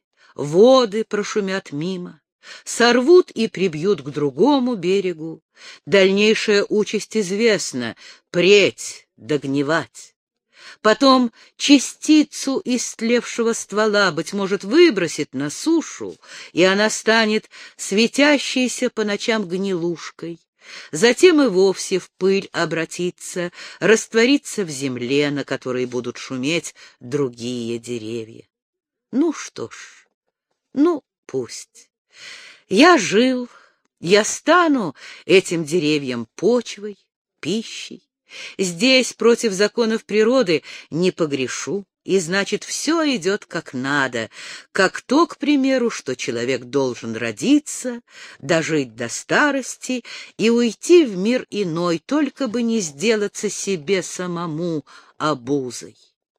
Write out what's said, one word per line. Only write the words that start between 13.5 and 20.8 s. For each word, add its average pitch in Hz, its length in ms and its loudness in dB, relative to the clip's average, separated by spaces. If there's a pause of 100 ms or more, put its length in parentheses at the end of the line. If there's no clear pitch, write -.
ствола, 202 580 0
быть 160 220 -8
может, 196 320 -4
выбросит 202 680 2
на 139 160 -6
сушу, 147 680 -4 (360)
и 165 120 4
она 202 260 2
станет 220 580 0 (280)
светящейся 247 1120 0
по 214 140 -4
ночам 208 420 -2
гнилушкой. 170 920 -6 (500)